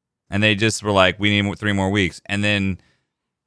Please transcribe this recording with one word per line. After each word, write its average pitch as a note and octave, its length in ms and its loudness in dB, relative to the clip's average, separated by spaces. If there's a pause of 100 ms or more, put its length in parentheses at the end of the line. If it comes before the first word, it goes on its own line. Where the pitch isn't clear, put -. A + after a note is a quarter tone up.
(300)
And G2+ 120 -2
they G#2+ 140 4
just G#2+ 260 -2
were G#2 120 -2
like, F#2 260 4
"We G#2 100 0
need G2+ 120 2
mo-, G2+ 140 -2
three G#2 180 -4
more F#2+ 160 0
weeks." G2 380 -2
And G2+ 140 -4
then G2 380 -2 (680)